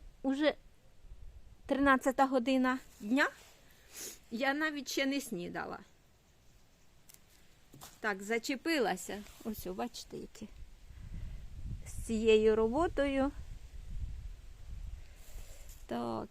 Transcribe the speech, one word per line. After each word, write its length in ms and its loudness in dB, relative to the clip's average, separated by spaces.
уже 320 4
тринадцята 600 4
година 520 4
дня, 280 4
я 240 0
навіть 340 -2
ще 180 0
не 140 2
снідала. 580 -6
Так, 220 -2
зачепилася. 1000 0
Ось, 220 -6
о, 80 -4
бачите, 420 -6
які. 320 -12
З 200 -8
цією 500 8
роботою. 760 4
Так, 440 -4